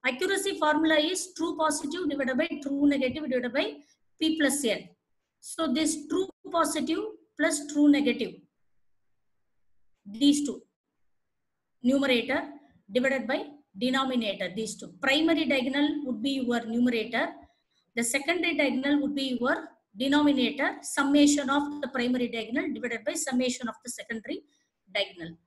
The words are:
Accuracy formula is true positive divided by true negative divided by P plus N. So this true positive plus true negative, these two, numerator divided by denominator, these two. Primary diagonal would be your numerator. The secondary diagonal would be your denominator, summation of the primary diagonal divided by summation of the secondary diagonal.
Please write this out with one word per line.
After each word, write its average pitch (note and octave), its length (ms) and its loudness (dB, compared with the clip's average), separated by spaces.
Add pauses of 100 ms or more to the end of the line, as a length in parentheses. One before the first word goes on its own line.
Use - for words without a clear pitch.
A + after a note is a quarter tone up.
Accuracy F#4 500 -2
formula D#4 380 4
is D#4 420 0
true - 200 -4
positive D#4 520 -2
divided C4 300 -2
by E4 100 0 (140)
true C#4 240 0
negative C#4 420 0
divided B3 240 -2
by E4+ 200 -2 (480)
P D#4+ 180 0
plus C#4 260 2
N. G3+ 240 -2 (520)
So D#4+ 320 -4
this D4+ 360 0
true F#4 200 -2 (240)
positive D#4+ 480 0 (380)
plus D#4 340 0
true D4 180 6
negative, A#3+ 440 2 (1700)
these C#4+ 400 4
two, G#3+ 160 -8 (1200)
numerator C4 640 2 (480)
divided B3+ 340 0
by D#4 200 -4 (320)
denominator, A#3+ 760 -2
these A3 220 -6
two. - 240 -18
Primary D4+ 460 2
diagonal C#4 580 0
would A3+ 180 -4
be C#4 80 0
your A#3+ 360 -2
numerator. A#3+ 640 0 (680)
The A#3 80 0
secondary D#4+ 520 -2
diagonal C#4+ 460 2
would A#3 140 -2
be C4 240 -2
your C4+ 280 -2 (280)
denominator, C#4 880 2
summation C#4+ 680 4
of C#4+ 300 0
the B3+ 80 -6
primary B3 400 0
diagonal A#3 440 -4
divided A3+ 320 -6
by D4+ 100 -2
summation B3+ 540 -2
of A3 60 -8 (100)
the A#3+ 60 -12
secondary A#3 520 -8 (500)
diagonal. F3+ 440 -6 (100)